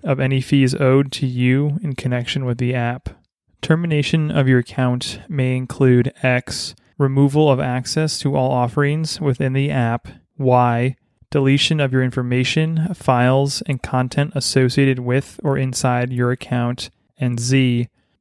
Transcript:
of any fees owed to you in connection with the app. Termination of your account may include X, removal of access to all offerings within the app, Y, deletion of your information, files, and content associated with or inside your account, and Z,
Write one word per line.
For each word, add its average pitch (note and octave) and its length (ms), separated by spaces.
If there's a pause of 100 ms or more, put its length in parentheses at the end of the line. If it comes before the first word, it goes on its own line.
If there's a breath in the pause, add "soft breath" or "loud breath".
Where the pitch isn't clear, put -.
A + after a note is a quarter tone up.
of C3+ 160
any C3+ 200
fees C3 340
owed C3+ 380
to - 140
you C3 560
in D3 120
connection B2 500
with A#2+ 140
the B2 160
app. A#2+ 340 (540)
Termination D#3+ 680
of C#3+ 160
your B2+ 140
account B2 680
may B2+ 280
include B2+ 560 (100)
X, - 520 (220 soft breath)
removal C#3+ 540
of B2+ 80
access C3+ 600
to C#3 180
all C3 160
offerings C#3+ 680
within C3+ 340
the C#3 160
app, A#2+ 360 (320)
Y, B2 560 (360)
deletion C#3 500
of C3 120
your C3 120
information, C3+ 880
files, C3 680
and C3+ 200
content C3 540
associated C3 640
with B2 420
or C#3 160
inside B2+ 540
your B2 180
account, B2 600 (280)
and B2 220
Z, B2 480 (320)